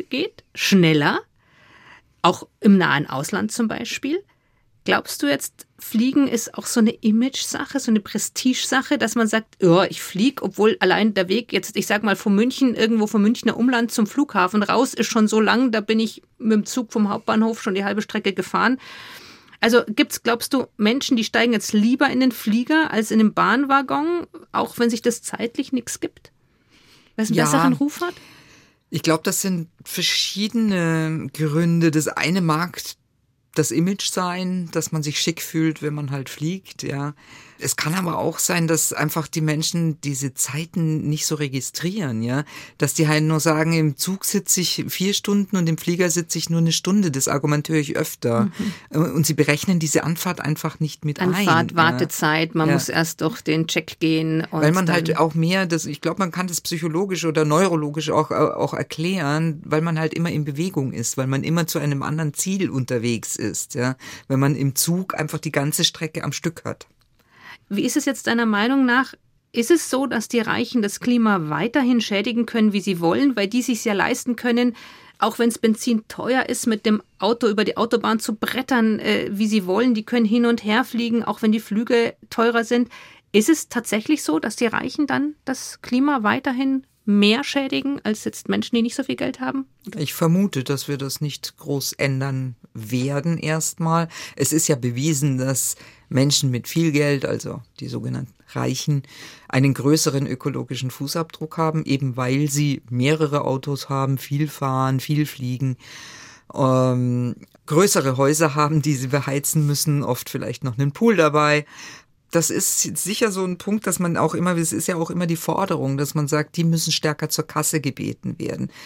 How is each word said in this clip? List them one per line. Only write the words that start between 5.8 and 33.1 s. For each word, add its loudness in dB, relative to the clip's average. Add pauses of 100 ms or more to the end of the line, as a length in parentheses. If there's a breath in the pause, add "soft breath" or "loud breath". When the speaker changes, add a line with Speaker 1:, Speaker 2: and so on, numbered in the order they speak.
Speaker 1:
ist -4
auch -10
so 0
eine 6
Image-Sache, 0
so 0
eine 4
Prestige-Sache, -2
dass -2
man 2
sagt, -4
ja, 8
ich -6
flieg, 0
obwohl 2
allein 4
der 0
Weg -2
jetzt, -4
ich -2
sag 0
mal, 2
von 0
München, 2
irgendwo 2
vom 2
Münchner 2
Umland 2
zum 2
Flughafen 0
raus, 2
ist 0
schon 4
so 4
lang, 4
da 0
bin 0
ich -4 (160)
mit 0
dem 4
Zug -4
vom 0
Hauptbahnhof 0
schon -2
die -2
halbe -2
Strecke -2
gefahren. 0 (840 loud breath)
Also 6
gibt's, 0
glaubst -2
du, 0 (120)
Menschen, 0
die 2
steigen 2
jetzt -2
lieber 4
in -2
den 4
Flieger 2
als -2
in 6
den 6
Bahnwaggon, 2 (240)
auch -2
wenn 4
sich -2
das 0
zeitlich -6
nix -6
gibt? -12 (840 soft breath)
Weil -2
es 0
einen 0
Speaker 2:
Ja. 6
Speaker 1:
besseren 4
Ruf -2
hat? -4 (760 loud breath)
Speaker 2:
Ich -4
glaub, 2
das -2
sind -4 (160)
verschiedene -2
Gründe. 2
Das 2
eine 0
mag 0 (720)